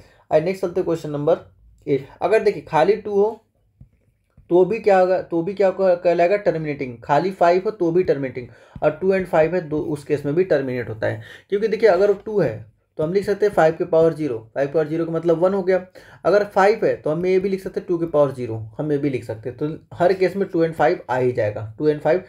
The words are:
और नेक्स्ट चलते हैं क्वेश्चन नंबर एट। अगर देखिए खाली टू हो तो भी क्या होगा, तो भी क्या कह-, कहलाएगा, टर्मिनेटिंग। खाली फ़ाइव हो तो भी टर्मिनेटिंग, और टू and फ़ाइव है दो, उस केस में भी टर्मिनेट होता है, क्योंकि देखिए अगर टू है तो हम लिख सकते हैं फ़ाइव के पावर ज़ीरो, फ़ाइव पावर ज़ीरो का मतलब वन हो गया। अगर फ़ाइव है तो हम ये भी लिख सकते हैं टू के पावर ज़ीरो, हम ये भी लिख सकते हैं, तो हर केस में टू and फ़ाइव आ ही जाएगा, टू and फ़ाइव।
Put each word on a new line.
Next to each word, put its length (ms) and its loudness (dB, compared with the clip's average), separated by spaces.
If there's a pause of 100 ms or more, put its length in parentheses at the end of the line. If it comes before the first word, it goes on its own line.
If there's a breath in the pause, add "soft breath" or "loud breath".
(320 soft breath)
और 100 4
नेक्स्ट 200 -4
चलते 180 -2
हैं 60 -2
क्वेश्चन 240 -4
नंबर 280 0 (500)
एट। 200 -2 (140 loud breath)
अगर 220 2
देखिए 200 -2
खाली 320 2
टू 200 -6
हो 260 0 (1080)
तो 160 6
भी 140 -2
क्या 200 4
होगा, 220 2
तो 200 -4
भी 120 -6
क्या 160 2
कह-, 260 2
कहलाएगा, 420 2
टर्मिनेटिंग। 680 -4
खाली 280 0
फ़ाइव 340 4
हो 60 -2
तो 200 -2
भी 120 4
टर्मिनेटिंग, 440 -4 (360 loud breath)
और 80 2
टू 220 -2
and 120 -2
फ़ाइव 300 2
है 140 -2
दो, 80 -4
उस 260 -6
केस 220 -4
में 100 -2
भी 80 2
टर्मिनेट 460 -2
होता 180 -6
है, 140 -4 (280 loud breath)
क्योंकि 180 0
देखिए 220 2
अगर 260 4
टू 240 -4
है 260 -2 (320)
तो 60 -4
हम 100 -2
लिख 120 0
सकते 200 0
हैं 80 0
फ़ाइव 220 4
के 100 -4
पावर 280 4
ज़ीरो, 240 -6 (180)
फ़ाइव 120 -2
पावर 200 -2
ज़ीरो 180 -4
का 60 -6
मतलब 260 0
वन 160 2
हो 100 -2
गया। 220 0 (400 loud breath)
अगर 200 4
फ़ाइव 400 2
है 100 2
तो 140 -6
हम 160 -2
ये 140 2
भी 100 -2
लिख 120 -4
सकते 180 -10
हैं 80 -8
टू 100 -2
के 80 -4
पावर 260 2
ज़ीरो, 260 -8 (200)
हम 140 -4
ये 60 2
भी 120 -2
लिख 140 -4
सकते 260 -10
हैं, 80 -12
तो 120 -4 (240)
हर 200 2
केस 220 0
में 140 -2
टू 160 0
and 80 -4
फ़ाइव 260 2 (100)
आ 80 0
ही 140 0
जाएगा, 460 -4
टू 120 0
and 100 0
फ़ाइव। 300 0